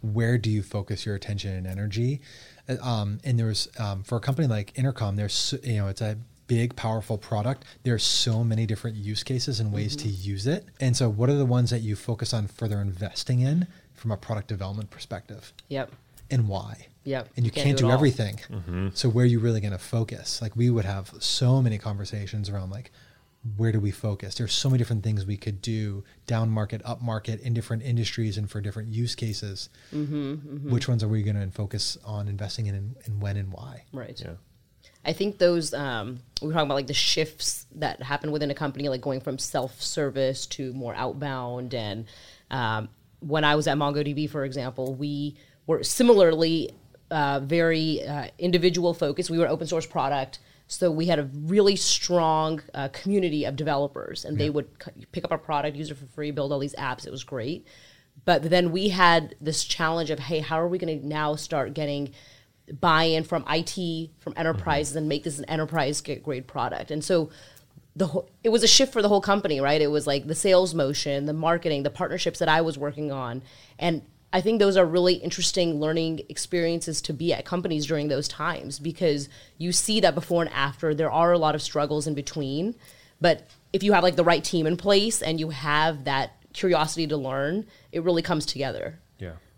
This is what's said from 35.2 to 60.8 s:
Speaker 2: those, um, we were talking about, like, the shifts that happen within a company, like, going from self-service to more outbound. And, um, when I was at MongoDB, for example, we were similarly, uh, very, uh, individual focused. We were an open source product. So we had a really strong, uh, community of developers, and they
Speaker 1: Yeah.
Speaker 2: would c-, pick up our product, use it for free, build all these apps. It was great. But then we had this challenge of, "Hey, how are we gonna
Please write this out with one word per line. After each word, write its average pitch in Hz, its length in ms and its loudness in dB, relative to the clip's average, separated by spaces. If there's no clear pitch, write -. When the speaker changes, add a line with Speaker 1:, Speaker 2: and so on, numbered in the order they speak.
Speaker 2:
those, 175 340 4
um, 123 460 -4
we 156 60 -4
were 156 60 -2
talking 156 120 4
about, 139 80 0
like, 139 140 -2
the - 60 -4
shifts - 720 -2
that 151 260 -4
happen 143 300 -4
within 147 180 -2
a 143 40 -2
company, 143 340 -4
like, 131 120 -2
going 131 200 -4
from 135 180 -6
self-service 135 1080 -2
to 131 260 -8
more 123 240 -6
outbound. 127 800 -6
And, 110 320 -6
um, 110 380 -2
when 151 240 0
I 147 100 6
was 151 140 2
at 143 100 2
MongoDB, 147 500 0
for 147 160 -4
example, 131 500 -4
we 143 420 -4
were 165 160 2
similarly, 165 880 6
uh, 143 320 0
very, 160 600 2
uh, 143 240 -6
individual 175 560 4
focused. 160 360 -2
We 165 80 0
were 170 60 4
an 135 80 2
open 160 160 -4
source 165 180 -2
product. 139 540 -2
So 180 220 2
we 160 160 0
had 165 140 4
a 135 120 -4
really 190 440 4
strong, 160 840 2
uh, 139 140 -4
community 175 560 0
of 139 100 -2
developers, 143 720 -4
and 151 120 -6
they 147 100 2
Speaker 1:
Yeah. 151 40 2
Speaker 2:
would 143 160 -2
c-, - 280 -18
pick 170 120 -6
up - 60 -4
our 156 80 -2
product, 147 380 -2
use 151 140 -8
it 147 60 -10
for 135 100 -18
free, 147 260 -8
build 139 180 -2
all 143 80 0
these 143 160 -4
apps. 127 320 -6
It - 60 -12
was 135 100 -10
great. 139 420 -6
But 160 260 4
then 175 220 4
we 190 160 2
had 175 520 6
this 147 220 -4
challenge 165 480 0
of, 147 80 -2
"Hey, 151 220 -2
how 160 200 -2
are 175 60 2
we 180 120 -2
gonna 165 180 -4